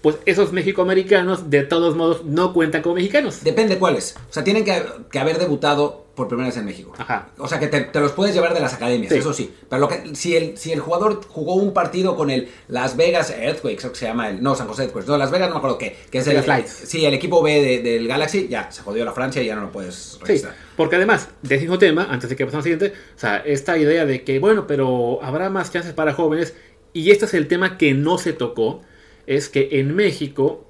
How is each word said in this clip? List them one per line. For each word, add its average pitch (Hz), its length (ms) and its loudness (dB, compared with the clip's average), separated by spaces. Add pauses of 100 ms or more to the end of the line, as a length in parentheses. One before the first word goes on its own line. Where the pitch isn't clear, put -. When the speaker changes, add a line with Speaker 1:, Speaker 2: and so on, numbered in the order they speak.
Speaker 1:
pues 151 240 2
esos 185 280 2
mexicoamericanos 185 960 2
de 143 140 4
todos 165 320 2
modos 165 280 0
no 170 300 0
cuentan 160 300 2
como 170 120 0
mexicanos. 202 480 0
Speaker 2:
Depende 190 360 2
cuáles. 170 360 0 (140)
O - 40 -18
sea, 151 100 -4
tienen 214 200 2
que, 185 200 0 (280)
que 135 80 -2
haber 160 200 0
debutado 147 760 0
por 127 140 -6
primera 123 200 -2
vez 120 100 -4
en 107 80 -6
México. 92 320 -12
Speaker 1:
Ajá. 113 400 -6
Speaker 2:
O 135 100 -8
sea, 151 120 -4
que 147 80 0
te, 127 140 0
te - 180 -2
los 147 120 2
puedes 196 220 0
llevar 170 220 2
de - 40 0
las 127 140 -2
academias, 117 400 0
Speaker 1:
Sí. 131 60 4
Speaker 2:
eso 143 140 -2
sí. 117 200 -6 (160)
Pero 131 100 -2
lo - 80 4
que, 156 280 -6
si 170 200 -2
el, 160 220 0
si 240 140 -8
el 151 80 -2
jugador 190 480 0
jugó 160 280 -6
un 196 180 2
partido 180 420 0
con 143 160 0
el 127 180 -2 (180)
Las 123 300 -4
Vegas 170 320 0
Earthquakes, 117 560 -6
o 123 60 -8
que - 80 -14
se 120 80 -6
llama 110 220 -4
el, 95 120 -6
no, 135 140 2
San 117 120 -6
José 107 160 -4
Earthquakes, 104 240 -6
no, 143 100 2
Las 139 120 2
Vegas 180 200 0
no 165 60 -6
me 147 40 -4
acuerdo 131 180 -2
qué, - 180 -8 (140)
que 131 80 -4
es 127 80 -2
Speaker 1:
Vegas 139 200 4
Speaker 2:
el, - 40 0
Speaker 1:
Lights. 127 220 0
Speaker 2:
sí, - 340 -2
el 139 80 4
equipo 175 300 2
B 151 180 4
de, 127 220 2
del 117 240 0
Galaxy, 151 400 0
ya, 113 240 -6
se - 100 -18
jodió 110 240 -4
la 104 60 -6
Francia 127 320 -4
y - 20 -2
ya 107 100 -4
no 104 60 -6
lo 98 100 -10
puedes 92 240 -10
Speaker 1:
Sí, - 260 -18
Speaker 2:
registrar. - 340 0 (200)
Speaker 1:
porque 160 200 2
además, 196 340 2 (140)
de 135 120 2
ese 143 100 0
mismo 180 120 0
tema, 180 320 4
antes 123 220 -4
de 131 40 -4
que 131 100 -2
pasemos 143 200 -4
al 170 60 0
siguiente, 196 260 -2 (180)
o - 40 -20
sea, 104 180 -2
esta 147 400 0
idea 156 280 4
de 131 180 -2
que, 135 160 0
bueno, 202 260 2
pero 127 580 0
habrá 160 280 -2
más 190 200 -4
chances 170 220 -6
para 151 200 0
jóvenes, 160 420 0 (380)
y 165 180 4
este 202 140 6
es 202 100 -2
el 151 120 2
tema 180 300 0
que 147 160 6
no 151 240 2
se 175 160 -2
tocó, 113 480 -2 (460)
es 139 220 0
que 139 240 2
en 139 220 0
México 151 760 0